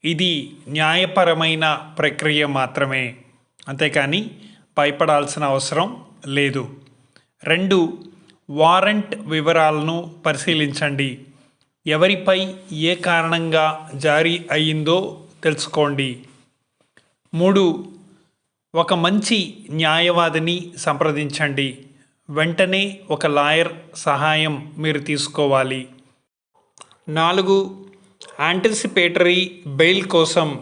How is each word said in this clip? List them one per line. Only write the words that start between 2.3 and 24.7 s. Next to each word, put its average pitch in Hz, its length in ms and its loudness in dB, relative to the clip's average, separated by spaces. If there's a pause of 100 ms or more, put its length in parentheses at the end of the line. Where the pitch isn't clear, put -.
మాత్రమే, 135 580 -2 (640)
అంతేకాని 147 640 -2 (480)
భయపడాల్సిన 147 680 0
అవసరం 147 600 -2 (220)
లేదు. 139 380 -2 (800)
రెండు, 185 340 2 (720)
వారెంట్ 190 680 2
వివరాలను 160 1000 0 (120)
పరిశీలించండి. 143 840 -2 (760)
ఎవరిపై 185 540 2 (320)
ఏ 160 220 0
కారణంగా 165 1000 0
జారీ 156 420 2 (140)
అయ్యిందో 156 480 0 (440)
తెలుసుకోండి. 143 680 -2 (1200)
మూడు, 190 300 4 (1120)
ఒక 165 200 2
మంచి 185 600 0 (160)
న్యాయవాదిని 165 1040 0
సంప్రదించండి. 143 1000 -2 (500)
వెంటనే 185 720 0 (120)
ఒక 156 160 -2
లాయర్ 151 420 2 (280)
సహాయం 151 840 -2